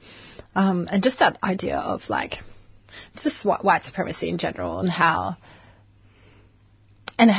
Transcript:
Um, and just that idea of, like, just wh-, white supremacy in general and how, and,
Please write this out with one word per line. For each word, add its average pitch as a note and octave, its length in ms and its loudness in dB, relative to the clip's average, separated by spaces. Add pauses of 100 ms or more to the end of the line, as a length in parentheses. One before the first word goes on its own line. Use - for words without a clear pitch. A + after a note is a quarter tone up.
(560)
Um, F#3 360 2
and G3 100 2
just B3+ 180 2
that - 220 4
idea - 360 -2
of, - 320 -4
like, - 240 -4 (840)
just - 280 -4
wh-, G3 200 0
white F3 200 2
supremacy E3+ 460 -6
in F3 80 -2
general F3 420 -4
and F#3 100 0
how, F3 480 0 (1800)
and, A3+ 200 10